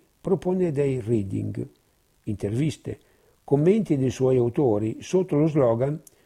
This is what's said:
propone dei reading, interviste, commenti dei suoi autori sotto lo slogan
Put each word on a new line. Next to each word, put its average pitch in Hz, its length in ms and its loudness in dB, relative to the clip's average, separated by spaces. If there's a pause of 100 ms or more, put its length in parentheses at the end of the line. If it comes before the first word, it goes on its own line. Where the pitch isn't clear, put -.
(200)
propone 180 520 -2
dei 135 280 -2
reading, 107 680 -4 (580)
interviste, 110 760 -4 (460)
commenti 160 520 2
dei 131 140 0
suoi 131 260 2
autori 120 640 0
sotto 180 360 0
lo 147 100 4
slogan 139 560 0 (240)